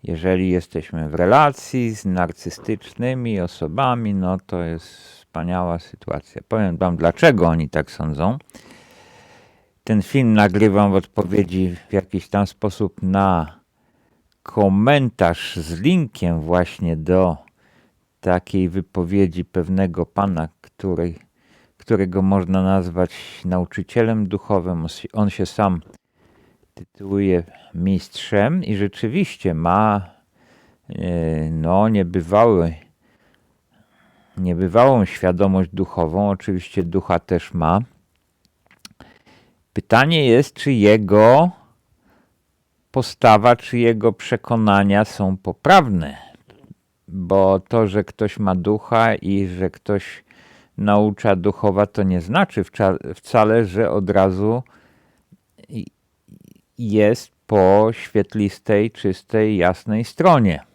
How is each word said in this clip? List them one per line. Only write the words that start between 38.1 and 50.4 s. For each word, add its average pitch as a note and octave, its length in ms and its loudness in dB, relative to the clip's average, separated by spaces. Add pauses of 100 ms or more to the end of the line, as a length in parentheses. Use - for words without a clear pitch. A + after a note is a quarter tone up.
Pytanie C#3+ 540 2
jest, B2 260 4
czy - 200 -4
jego G#2+ 800 6 (1400)
postawa, A#2 640 4
czy - 220 -8
jego A#2 360 2
przekonania G#2 920 2
są F#2+ 320 -4
poprawne. G2 800 2 (880)
Bo F#2+ 520 2
to, A2 280 0
że G2 160 -2
ktoś - 360 -6
ma F#2+ 160 -2
ducha G#2+ 600 0
i G2 320 -4
że F2+ 220 -4
ktoś - 540 -8 (540)